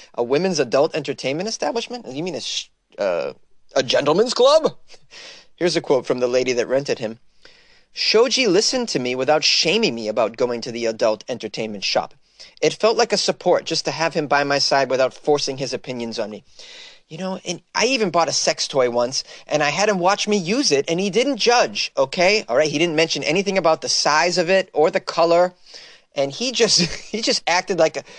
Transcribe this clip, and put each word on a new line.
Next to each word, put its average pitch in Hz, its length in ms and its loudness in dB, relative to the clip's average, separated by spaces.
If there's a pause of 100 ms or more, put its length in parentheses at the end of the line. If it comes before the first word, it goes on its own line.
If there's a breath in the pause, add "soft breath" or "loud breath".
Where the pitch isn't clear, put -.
(140)
a 120 80 -2
women's 151 360 0
adult 139 360 2
entertainment 147 540 -4
establishment? - 580 -6
You 170 160 -8
mean 180 120 -6
a 117 60 -8
sh-, - 280 -8 (300)
uh, 85 340 -2 (420)
a 139 80 2
gentleman's 160 520 2
club? 277 420 4 (800 loud breath)
Here's 123 220 0
a - 40 0
quote 127 240 2
from 127 140 -2
the 123 80 2
lady 127 260 2
that 120 140 0
rented 131 320 -2
him. 113 220 -8 (720 soft breath)
"Shoji 247 560 2
listened 220 420 2
to - 80 -2
me 123 160 -2
without 147 300 2
shaming 180 500 2
me 113 140 -6
about 110 280 0
going 120 260 -2
to 123 100 -8
the 117 120 -4
adult 113 440 0
entertainment 110 560 -8
shop. - 280 -2 (480 loud breath)
It 156 140 0
felt 220 220 2
like 226 160 2
a 202 40 2
support - 480 0
just 160 200 -4
to 151 80 -4
have 156 220 -2
him 151 120 -2
by 143 180 2
my 143 140 0
side 139 320 2
without 131 240 0
forcing 143 440 -2
his 135 140 -6
opinions 117 460 -8
on 104 100 -4
me." 104 160 -14 (640 loud breath)
You 156 100 -14
know, 185 260 -6
and 175 180 -8 (100)
I 202 140 0
even 226 240 0
bought 160 180 2
a 135 40 -4
sex - 340 -2
toy 127 240 2
once, 120 320 -2 (240 loud breath)
and 151 160 0
I 147 80 2
had 190 180 0
him 196 120 0
watch 190 260 0
me 208 100 2
use 208 360 0
it, 139 160 2
and 170 100 0
he 202 100 -2
didn't 247 280 0
judge, 220 600 0
okay? 180 520 2
All 117 80 0
right, 151 120 4
he 143 100 -2
didn't 165 180 0
mention 160 260 0
anything 190 360 0
about 160 220 2
the 123 80 -6
size 165 500 2
of 175 120 0
it 190 220 2
or 156 180 2
the 185 80 -2
color, 170 560 2 (600 loud breath)
and 139 160 -2
he 240 180 -6
just, 226 300 2
<laughs> - 320 -4
he 220 100 -4
just - 240 -2
acted 175 320 0
like 160 180 2
a, 135 60 -6 (160 loud breath)